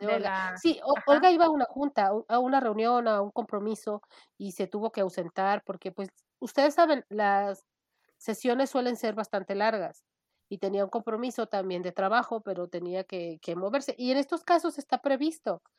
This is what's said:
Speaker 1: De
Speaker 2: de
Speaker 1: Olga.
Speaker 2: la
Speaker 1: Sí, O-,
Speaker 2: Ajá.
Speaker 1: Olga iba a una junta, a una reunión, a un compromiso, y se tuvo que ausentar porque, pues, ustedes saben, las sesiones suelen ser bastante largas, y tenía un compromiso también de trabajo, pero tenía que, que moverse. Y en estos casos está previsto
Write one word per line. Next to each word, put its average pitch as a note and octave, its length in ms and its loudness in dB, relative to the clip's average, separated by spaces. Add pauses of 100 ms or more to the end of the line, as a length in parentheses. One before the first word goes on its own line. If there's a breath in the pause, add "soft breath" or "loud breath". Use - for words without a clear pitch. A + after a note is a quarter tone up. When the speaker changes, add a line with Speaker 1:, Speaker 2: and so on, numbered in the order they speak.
Speaker 1:
De G3+ 60 -6
Speaker 2:
de - 20 0
Speaker 1:
Olga. G3+ 220 0
Speaker 2:
la F#3+ 240 -2
Speaker 1:
Sí, D#4 300 0
O-, C4+ 120 4
Speaker 2:
Ajá. - 100 -6
Speaker 1:
Olga D4+ 240 8
iba E4+ 160 6
a E4 40 4
una C#4+ 160 2
junta, C4 440 0 (180)
a A#3 120 2
una C4 200 2
reunión, A#3 480 2
a G#3 140 2
un G3+ 80 -4
compromiso, G#3+ 720 -4 (360 soft breath)
y G3 140 -10
se F#3+ 140 -4
tuvo G#3 260 -6
que G#3+ 100 -4
ausentar F#3+ 600 -2
porque, F#3+ 280 -10
pues, G3 160 -10 (320)
ustedes C#4 340 2
saben, D#4 340 4
las G3+ 560 0 (540)
sesiones B3 520 -2
suelen B3 260 -2
ser G#3+ 180 -4
bastante G3+ 400 -6
largas, G#3 500 -2 (440)
y G3 100 -10
tenía G3 260 0
un F#3+ 60 -4
compromiso A3+ 580 -4
también F#3 340 -4
de F3+ 100 -6
trabajo, A3 500 0
pero F3+ 260 -6
tenía F3+ 360 -6
que, E3+ 380 -10
que E3+ 140 -6
moverse. A3+ 420 -4
Y B3 140 -4
en C4+ 60 2
estos D4+ 260 -4
casos E4+ 340 0
está C4+ 240 -4
previsto C4+ 600 -2 (160)